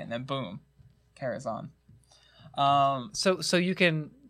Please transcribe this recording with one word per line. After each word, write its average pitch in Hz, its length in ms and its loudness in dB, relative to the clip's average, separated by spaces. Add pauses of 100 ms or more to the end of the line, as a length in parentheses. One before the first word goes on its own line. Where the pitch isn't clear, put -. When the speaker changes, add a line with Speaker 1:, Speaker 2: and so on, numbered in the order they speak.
Speaker 1:
and - 80 -10
then 120 120 -6
boom, 131 380 -6 (540)
carries 131 300 -6
on. 110 260 -8 (880)
Um, 139 560 2
Speaker 2:
So, 185 280 0
so 180 160 2
you 180 180 2
can, 160 360 2 (180)